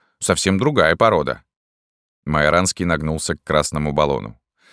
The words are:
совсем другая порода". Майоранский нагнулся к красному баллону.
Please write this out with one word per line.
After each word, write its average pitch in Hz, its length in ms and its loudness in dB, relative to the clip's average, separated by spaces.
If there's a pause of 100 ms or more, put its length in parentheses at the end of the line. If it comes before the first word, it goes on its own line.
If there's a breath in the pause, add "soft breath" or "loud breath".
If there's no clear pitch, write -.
(180)
совсем 95 400 0
другая 101 380 2
порода". 78 480 0 (800)
Майоранский 76 600 0
нагнулся 78 520 -4
к - 80 -20
красному 76 480 -2
баллону. 69 480 -2 (320 soft breath)